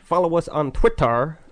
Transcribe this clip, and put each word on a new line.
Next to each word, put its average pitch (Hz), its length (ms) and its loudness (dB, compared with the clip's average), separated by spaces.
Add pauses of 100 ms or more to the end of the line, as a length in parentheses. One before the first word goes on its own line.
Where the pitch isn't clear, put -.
Follow 170 340 0
us 160 100 -2
on 147 240 -4
Twitter. 147 680 0 (120)